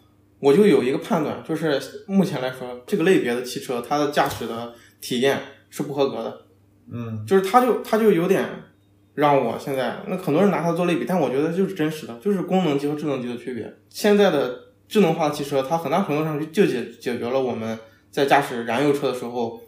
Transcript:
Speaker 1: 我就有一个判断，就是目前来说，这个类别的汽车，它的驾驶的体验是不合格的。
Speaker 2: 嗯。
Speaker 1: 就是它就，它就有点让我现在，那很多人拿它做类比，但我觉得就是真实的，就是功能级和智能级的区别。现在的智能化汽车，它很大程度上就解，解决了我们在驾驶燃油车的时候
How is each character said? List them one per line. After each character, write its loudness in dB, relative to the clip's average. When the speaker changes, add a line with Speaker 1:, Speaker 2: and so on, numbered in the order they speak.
Speaker 1:
我 6
就 8
有 6
一 0
个 0
判 0
断， -6
就 -4
是 -2
目 4
前 -4
来 -4
说， -12
这 -2
个 2
类 6
别 -2
的 -4
汽 -8
车， -6
它 -2
的 0
驾 0
驶 -8
的 -10
体 -4
验 2
是 -6
不 -8
合 2
格 -8
的。 -12
Speaker 2:
嗯。 -8
Speaker 1:
就 4
是 4
它 4
就， 0
它 -2
就 4
有 4
点 2
让 4
我 0
现 -8
在， -4
那 -4
很 -2
多 4
人 6
拿 0
它 0
做 0
类 0
比， -4
但 0
我 0
觉 -2
得 0
就 0
是 -10
真 -2
实 -10
的， -12
就 -2
是 -2
功 2
能 2
级 -2
和 -4
智 -6
能 -4
级 -8
的 -8
区 -10
别。 -10
现 2
在 6
的 -2
智 2
能 6
化 0
汽 -6
车， 0
它 -2
很 -4
大 2
程 -2
度 0
上 -4
就 4
解， -2
解 -6
决 -4
了 0
我 -2
们 -6
在 0
驾 6
驶 -6
燃 0
油 4
车 -2
的 -6
时 -8
候 -6